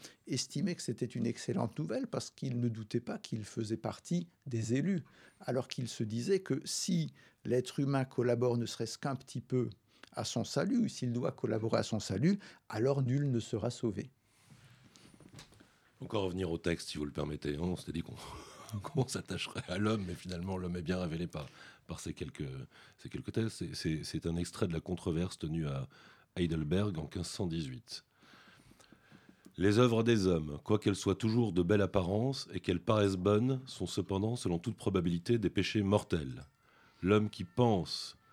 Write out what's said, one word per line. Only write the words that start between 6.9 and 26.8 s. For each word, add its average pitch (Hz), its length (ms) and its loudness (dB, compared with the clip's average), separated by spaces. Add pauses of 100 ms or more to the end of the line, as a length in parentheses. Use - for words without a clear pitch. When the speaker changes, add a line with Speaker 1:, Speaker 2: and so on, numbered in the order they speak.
Speaker 1:
l'être 123 360 0
humain 135 260 2
collabore 120 500 2
ne 117 80 0
serait-ce - 320 -4
qu'un 139 200 -2
petit - 260 -8
peu 123 260 0 (440)
à 117 120 -4
son 113 200 -2
salut, - 340 0
ou 214 100 2
s'il 123 240 -2
doit 120 200 0
collaborer 113 460 2
à 110 40 4
son 110 180 -2
salut, 143 380 2 (320)
alors 135 320 2
nul 135 280 2
ne 117 100 2
sera 110 280 -2
sauvé. 120 420 -4 (1900)
Speaker 2:
Encore 113 240 0
revenir 90 260 0
au 82 60 0
texte, 85 320 0
si - 80 -8
vous 76 80 -2
le 71 60 -2
permettez, 76 460 -2
hein. 78 60 -4
On 90 140 0
s'était - 160 -8
dit 85 100 -4
qu'on, - 120 -14 (340)
<laughs> - 320 -10
qu'on 127 260 0
s'attacherait - 600 -6
à 90 80 -4
l'homme, 104 300 0
mais 90 80 -6
finalement 92 420 -6
l'homme 90 200 -4
est 90 60 -4
bien 90 160 0
révélé 90 280 -2
par, - 200 -8 (400)
par - 140 -10
ces 80 140 -6
quelques, 73 340 -8 (500)
ces - 100 -14
quelques - 240 -8
textes. 113 260 -2
C'est, 85 160 -8
c'est, 80 300 -2
c'est - 220 -6
un 85 100 0
extrait 87 320 -2
de 85 40 -4
la 80 80 -2
controverse 87 580 -2
tenue 80 280 -2
à 67 200 -4 (500)
Heidelberg 85 640 0